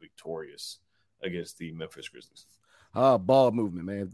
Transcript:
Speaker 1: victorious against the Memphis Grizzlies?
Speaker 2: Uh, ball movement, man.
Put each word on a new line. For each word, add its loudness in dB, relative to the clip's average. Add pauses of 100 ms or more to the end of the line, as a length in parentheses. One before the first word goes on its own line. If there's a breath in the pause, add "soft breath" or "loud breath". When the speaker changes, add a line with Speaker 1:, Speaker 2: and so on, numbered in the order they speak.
Speaker 1:
victorious -14 (440)
against -8
the -10
Memphis -12
Grizzlies? -20 (460 soft breath)
Speaker 2:
Uh, 4
ball 6
movement, -2
man. -6